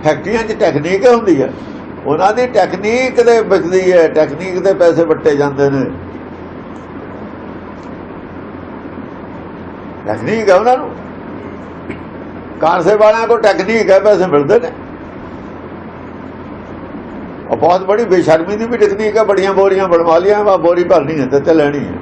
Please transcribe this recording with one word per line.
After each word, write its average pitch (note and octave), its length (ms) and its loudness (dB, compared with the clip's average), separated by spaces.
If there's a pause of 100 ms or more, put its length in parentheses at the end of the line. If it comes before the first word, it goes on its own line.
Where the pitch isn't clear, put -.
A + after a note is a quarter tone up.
ਫੈਕਟਰੀਆਂ D#3 400 0
'ਚ A3 160 -6
ਟੈਕਨੀਕ E3+ 460 0
ਹੀ B3 80 8
ਹੁੰਦੀ G3 280 2
ਹੈ, B2 120 -2 (520)
ਉਹਨਾਂ E3+ 280 2
ਦੀ B3 140 0
ਟੈਕਨੀਕ G#3+ 760 0
ਦੇ A#3 200 6
ਵਿਕਦੀ F3+ 500 2
ਹੈ, E3+ 160 6
ਟੈਕਨੀਕ D#3 560 0
ਦੇ G3 100 4
ਪੈਸੇ E3+ 300 4
ਵੱਟੇ D#3 320 2
ਜਾਂਦੇ C#3 340 2
ਨੇ। C3+ 160 0 (4000)
ਟੈਕਨੀਕ F#3 420 -2
ਹੈ F3+ 60 8
ਉਹਨਾਂ A#3+ 220 4
ਨੂੰ, - 140 -6 (1700)
ਕਾਂਸੇ F3 340 2
ਵਾਲਿਆਂ G#3+ 320 4
ਕੋਲ A#3 140 2
ਟੈਕਨੀਕ G3 500 2
ਹੈ, F#3+ 80 8
ਪੈਸੇ G3 280 4
ਮਿਲਦੇ D3 320 4
ਨੇ। - 120 -4 (2750)
ਉਹ A#2 80 0
ਬਹੁਤ F3 260 4
ਬੜੀ G#3+ 220 2
ਬੇਸ਼ਰਮੀ E3+ 500 2
ਦੀ A3 100 -4
ਵੀ A#3 120 -4
ਟੈਕਨੀਕ G#3 400 2
ਹੈ, A3 60 4
ਬੜੀਆਂ G3 300 2
ਬੋਰੀਆਂ F#3+ 340 2
ਬਣਵਾ E3+ 300 4
ਲਈਆਂ, G#3 260 2
ਵਾ G3 140 4
ਬੋਰੀ F3 260 2
ਭਰਨੀ D#3+ 360 2
ਹੈ C3 60 0
ਤੇ, C3+ 140 2
ਤੇ E3 140 2
ਲੈਣੀ D3 260 2
ਹੈ। F#2 220 -6